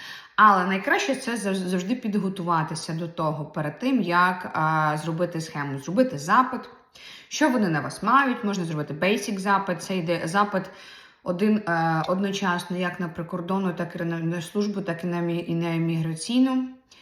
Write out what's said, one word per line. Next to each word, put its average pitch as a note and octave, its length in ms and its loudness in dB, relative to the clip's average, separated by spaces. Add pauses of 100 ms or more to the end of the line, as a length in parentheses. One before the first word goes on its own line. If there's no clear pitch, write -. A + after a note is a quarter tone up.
(360)
Але G3 300 8
найкраще C4 480 2
це A#3 220 -4
зав-, G3 180 -2
завжди F#3 400 -2
підготуватися F3 960 -2
до E3+ 160 -4
того, D#3 360 -2
перед D3+ 340 -6
тим, B3 240 2
як, F3+ 520 2
а, D#3 480 2
зробити E3 380 -2
схему. C#3+ 380 -6
Зробити F3+ 400 0
запит, A#3 420 2 (680)
що D4+ 220 2
вони A3 180 2
на D#3 120 2
вас C#3 220 -8
мають, B3 420 4
можна G3 200 -2
зробити D3+ 300 -4
basic G3 440 0
запит, F#3+ 440 0
це F#3+ 140 -4
йде E3+ 280 0
запит G3 380 0 (600)
один, G#3 460 2
е, E3 400 2
одночасно: F#3+ 680 -2
як F3+ 240 -4
на F3 80 -4
прикордонну, F3 640 -4
так E3 280 -6
і E3+ 40 -4
на, E3 140 -2
на E3 240 -2
службу, G#3 380 -2
так E3 240 -4
і - 20 -4
на F3 140 -2
мі-, E3+ 260 -2
і E3 80 -2
на E3 200 0
імміграційну. E3 920 2 (340)